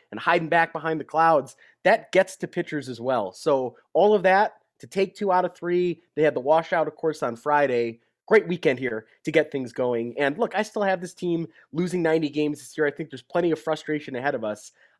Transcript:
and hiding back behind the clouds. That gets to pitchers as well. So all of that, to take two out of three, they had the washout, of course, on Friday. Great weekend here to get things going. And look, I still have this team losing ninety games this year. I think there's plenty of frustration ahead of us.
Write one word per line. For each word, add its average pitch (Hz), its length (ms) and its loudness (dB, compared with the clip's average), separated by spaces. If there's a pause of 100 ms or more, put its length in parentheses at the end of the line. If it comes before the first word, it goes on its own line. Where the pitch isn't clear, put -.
(100)
and - 80 -12
hiding 165 300 0
back 165 240 2
behind 160 260 -4
the 143 60 -8
clouds. 156 500 2 (300)
That 214 260 2
gets 190 280 2
to 175 100 -8
pitchers 151 400 -6
as 117 120 -12
well. 117 320 -2
So 131 440 -2 (160)
all 202 220 4
of 190 100 2
that, 190 300 4 (260)
to 131 80 -18
take 196 260 -2
two 202 160 -2
out 180 140 4
of 175 100 -6
three, 175 460 -2 (160)
they 151 60 0
had 147 120 4
the 135 60 -4
washout, 156 480 2
of - 80 -10
course, 156 260 -4
on 117 140 -2
Friday. 123 640 0 (260)
Great 202 220 2
weekend 160 300 0
here 117 280 -6 (180)
to 156 80 -6
get 156 200 2
things 127 200 -6
going. 120 440 -2
And 143 220 -2
look, 226 180 -4
I 208 60 0
still 214 200 -6
have 190 180 0
this 175 120 -12
team 170 340 -4 (260)
losing 175 300 -2
ninety 160 280 0
games 147 280 -2
this - 180 -20
year. 151 100 0
I 143 40 0
think 156 200 -8
there's 131 120 -14
plenty 175 300 0
of 156 80 -2
frustration 151 560 -6
ahead 135 180 -2
of 110 100 -6
us. 107 280 -8 (280)